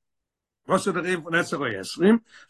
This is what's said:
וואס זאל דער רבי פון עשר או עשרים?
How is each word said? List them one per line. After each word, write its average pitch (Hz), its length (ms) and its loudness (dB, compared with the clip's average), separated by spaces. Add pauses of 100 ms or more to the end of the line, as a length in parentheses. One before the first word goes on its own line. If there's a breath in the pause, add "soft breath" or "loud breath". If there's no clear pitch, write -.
(680)
וואס 185 160 0
זאל 196 80 -2
דער 170 100 -4
רבי 175 200 -4
פון 165 120 -4
עשר 170 220 -2
או 139 100 -4 (140)
עשרים? 202 380 4 (320 soft breath)